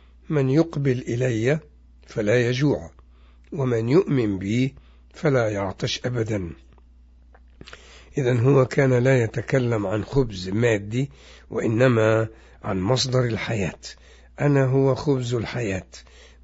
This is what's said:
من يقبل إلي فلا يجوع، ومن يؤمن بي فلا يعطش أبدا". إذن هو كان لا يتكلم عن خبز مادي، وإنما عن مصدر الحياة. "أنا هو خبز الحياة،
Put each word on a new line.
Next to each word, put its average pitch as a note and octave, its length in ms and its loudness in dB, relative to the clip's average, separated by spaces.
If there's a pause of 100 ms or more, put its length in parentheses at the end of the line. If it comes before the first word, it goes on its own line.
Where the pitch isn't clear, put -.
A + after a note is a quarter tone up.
(300)
من C#3 200 2
يقبل C#3 580 2
إلي B2 520 0 (480)
فلا A#2 420 2
يجوع، B2 420 0 (600)
ومن A#2+ 380 -2
يؤمن B2 480 2
بي A2+ 380 -2 (380)
فلا B2+ 360 0
يعطش G2 560 -4
أبدا". A2 440 -4 (1700)
إذن B2 220 0
هو C3 260 4
كان C3+ 280 2
لا B2 300 4
يتكلم A2+ 640 -2
عن G2+ 160 -2
خبز G#2 460 -4
مادي، A2 600 -2 (400)
وإنما A2+ 800 2 (360)
عن G2 180 -4
مصدر B2 440 0
الحياة. G#2+ 540 -4 (640)
"أنا C#3 240 2
هو C3+ 300 2
خبز B2+ 380 -2
الحياة، G2+ 540 -4 (560)